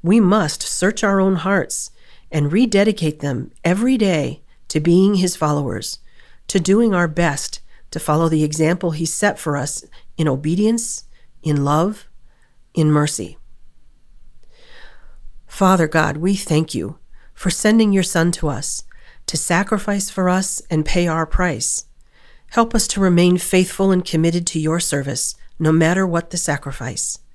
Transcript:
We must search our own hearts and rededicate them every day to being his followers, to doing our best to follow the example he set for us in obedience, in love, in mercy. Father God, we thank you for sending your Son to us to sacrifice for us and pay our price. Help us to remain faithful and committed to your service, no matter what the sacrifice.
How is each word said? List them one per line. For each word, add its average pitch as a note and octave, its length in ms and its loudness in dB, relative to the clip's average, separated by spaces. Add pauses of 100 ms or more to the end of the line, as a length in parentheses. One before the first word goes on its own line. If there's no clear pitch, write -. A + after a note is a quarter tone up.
We G#3 180 4
must F#3+ 420 2
search - 420 -2
our G3 160 2
own F#3+ 160 2
hearts F3+ 540 -4 (400)
and D3 220 0
rededicate G3+ 680 2
them C#3 320 -4 (120)
every A3+ 340 2
day D#3 440 0 (260)
to D#3 120 0
being F#3 360 6
his F3+ 200 0
followers, D3 640 -2 (480)
to - 120 0
doing G3+ 360 4
our F3 120 2
best D#3 540 -2 (300)
to - 100 -8
follow D#3 300 2
the D#3 120 2
example D#3+ 500 0
he D#3 120 -4
set - 340 -2
for C#3+ 200 -4
us - 260 -6 (320)
in D#3 100 0
obedience, F3+ 800 0 (380)
in D3 220 0
love, D#3+ 420 0 (680)
in D#3 180 2
mercy. D3 460 0 (2000)
Father F#3 400 2
God, D#3 300 0
we F#3 180 0
thank D#3+ 400 -2
you G2+ 240 -6 (360)
for - 160 -2
sending A3 420 2
your F#3+ 100 4
Son E3+ 300 0
to D#3 160 -2
us - 360 -6 (420)
to - 100 -6
sacrifice G3 720 -2
for F#3 180 0
us F#3 420 -2
and D#3 140 0
pay F3 220 2
our D#3+ 200 0
price. E3 580 -2 (680)
Help A3+ 240 2
us G#3+ 140 0
to G3+ 120 -4
remain F3+ 380 6
faithful F#3 520 2
and F#3 140 2
committed E3 420 0
to - 120 -4
your D#3 220 0
service, - 540 -4 (240)
no D#3 140 2
matter E3+ 340 4
what E3+ 240 -2
the F3 60 -8
sacrifice. C3+ 840 -6 (160)